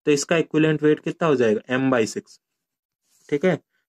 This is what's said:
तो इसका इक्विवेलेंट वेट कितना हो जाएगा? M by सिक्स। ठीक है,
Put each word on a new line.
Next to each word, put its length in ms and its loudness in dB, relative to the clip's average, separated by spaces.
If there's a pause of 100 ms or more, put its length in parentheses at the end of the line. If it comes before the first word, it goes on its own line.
तो 60 2
इसका 240 0
इक्विवेलेंट 460 0
वेट 180 2
कितना 280 -4
हो 60 2
जाएगा? 260 0 (160)
M 160 0
by 140 0
सिक्स। 340 -14 (880)
ठीक 160 -2
है, 140 0 (320)